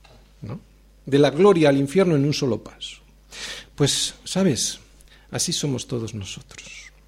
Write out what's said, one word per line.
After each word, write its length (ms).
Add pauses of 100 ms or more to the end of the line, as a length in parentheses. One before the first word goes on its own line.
(440)
¿no? 160 (440)
De 140
la 140
gloria 380
al 80
infierno 380
en 100
un 80
solo 280
paso. 360 (760)
Pues, 400 (100)
¿sabes? 540 (540)
Así 200
somos 360
todos 260
nosotros. 800 (160)